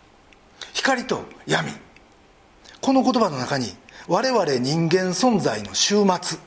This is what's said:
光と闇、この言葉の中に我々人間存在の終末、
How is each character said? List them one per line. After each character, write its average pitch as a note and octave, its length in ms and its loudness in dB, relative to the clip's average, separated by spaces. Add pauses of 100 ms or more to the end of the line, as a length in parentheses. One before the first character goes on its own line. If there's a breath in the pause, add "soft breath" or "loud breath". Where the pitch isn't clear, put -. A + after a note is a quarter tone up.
(760 loud breath)
光 B3 320 -2
と C3 180 -4 (220)
闇、 D#3 260 -2 (1080 loud breath)
こ C4+ 100 2
の C4 100 4
言 B3 120 2
葉 A3 160 2
の C#3 80 -6
中 B2 180 -4
に A#2 180 -4 (340 loud breath)
我 G#3 200 0
々 A#3 160 2 (120)
人 D3+ 340 0
間 F#3 200 2
存 G#3 300 2
在 A2+ 220 -2
の G2+ 100 -14
終 G#3 320 2 (160)
末、 - 260 -8